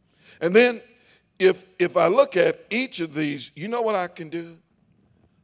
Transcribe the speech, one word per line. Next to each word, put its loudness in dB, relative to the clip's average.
And 2
then 4
if, 2
if 0
I 4
look 2
at 0
each -6
of -8
these, -8
you -12
know -6
what -2
I -4
can -18
do? -14